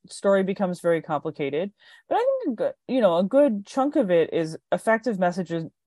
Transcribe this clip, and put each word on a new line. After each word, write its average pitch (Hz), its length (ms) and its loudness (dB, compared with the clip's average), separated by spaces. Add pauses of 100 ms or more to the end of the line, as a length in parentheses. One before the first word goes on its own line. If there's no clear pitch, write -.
story 196 360 2
becomes 185 360 -4
very 170 220 2
complicated. 156 720 -4 (360)
But 339 80 0
I - 20 2 (260)
think 302 80 -2
a 214 40 -6
good, 156 160 -2 (140)
you 254 140 0
know, 175 180 4
a 190 60 2
good 220 420 2
chunk 277 300 -2
of 220 140 2
it 170 220 2
is 160 240 -2 (140)
effective 226 480 0
messages, 175 460 -2 (220)